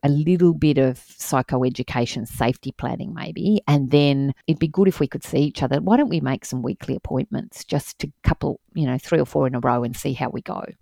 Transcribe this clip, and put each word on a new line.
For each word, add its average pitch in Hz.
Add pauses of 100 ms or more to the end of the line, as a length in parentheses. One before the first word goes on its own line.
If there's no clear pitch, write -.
a 143
little 165
bit 151
of 131 (540)
psychoeducation, 123
safety 127
planning -
maybe, 185
and 143
then 139 (140)
it'd 156
be 165
good 190
if 185
we 143
could -
see -
each 147
other. 131
Why 196
don't 277
we 170
make 139
some 127
weekly -
appointments, -
just -
to 147 (120)
couple, - (140)
you 156
know, 127
three 160
or 135
four 131
in 131
a 151
row 120
and 120
see 135
how 120
we 120
go?" - (180)